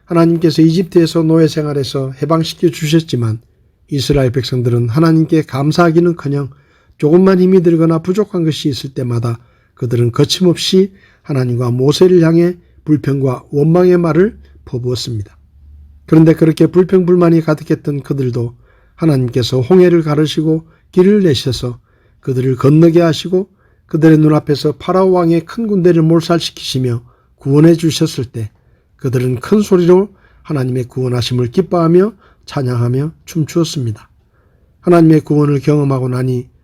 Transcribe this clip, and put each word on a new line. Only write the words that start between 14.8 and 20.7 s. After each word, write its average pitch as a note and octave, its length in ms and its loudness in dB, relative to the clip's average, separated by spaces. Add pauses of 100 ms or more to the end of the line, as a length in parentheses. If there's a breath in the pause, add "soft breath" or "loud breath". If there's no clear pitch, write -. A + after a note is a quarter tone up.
그런데 D#3+ 300 4
그렇게 D#3+ 320 0
불평불만이 F3 720 2
가득했던 D3+ 640 -4
그들도 B2 540 -6 (360)
하나님께서 B2+ 680 -2
홍해를 F3 440 4
가르시고 D#3 640 -2 (240 soft breath)